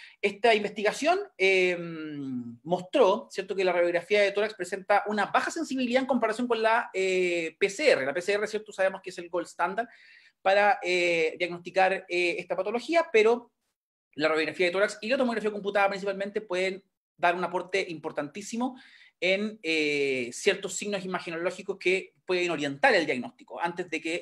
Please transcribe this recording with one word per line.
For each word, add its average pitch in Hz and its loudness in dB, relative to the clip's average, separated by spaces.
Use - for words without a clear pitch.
Esta 202 2
investigación, 214 0
em, 160 -2
mostró, 185 2
¿cierto? 190 -6
Que 190 0
la 180 2
radiografía 175 2
de 196 4
tórax 208 -2
presenta 190 0
una 208 0
baja - 0
sensibilidad 262 0
en 262 -2
comparación 240 0
con 226 0
la, 220 2
eh, 180 -2
P 196 2
C 262 4
R. 135 4
La 135 -2
P 175 -4
C 202 -2
R, 208 -2
¿cierto? 208 -8
Sabemos 190 -2
que 185 -14
es - -16
el 175 -12
gold 175 -4
standard 190 -4
para, 202 4
eh, 175 2
diagnosticar, 180 0
eh, 175 0
esta 175 -6
patología, 240 0
pero 226 4
la 151 2
radiografía 156 0
de 170 2
tórax 202 0
y 214 -6
la 269 2
tomografía 220 0
computada 202 2
principalmente 196 -4
pueden 185 -4
dar 175 2
un 185 -4
aporte 175 -2
importantísimo 175 -8
en, 202 0
eh, 143 0
ciertos 196 -2
signos 202 -6
imagenológicos 180 -6
que 185 -2
pueden 180 -2
orientar 147 2
el 170 2
diagnóstico 127 -6
antes 175 -6
de 160 -6
que 160 -6